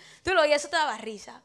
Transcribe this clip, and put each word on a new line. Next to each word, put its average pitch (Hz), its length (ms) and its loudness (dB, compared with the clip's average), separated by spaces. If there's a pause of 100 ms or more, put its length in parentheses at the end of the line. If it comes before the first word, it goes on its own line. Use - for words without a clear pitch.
(220)
Tú 370 120 0
lo 339 80 6
oías, 294 180 4
eso 294 80 -10
te - 80 -4
daba 277 220 0
risa. 220 460 -14